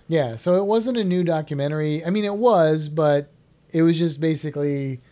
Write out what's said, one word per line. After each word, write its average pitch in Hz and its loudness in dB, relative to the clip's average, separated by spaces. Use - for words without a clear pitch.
Yeah, 135 0
so 180 0
it 196 0
wasn't 226 0
a 214 -2
new 180 0
documentary. 151 -2
I 170 -4
mean, 208 0
it 202 -4
was, 160 4
but 147 0
it 160 2
was 165 4
just 156 -2
basically 143 -4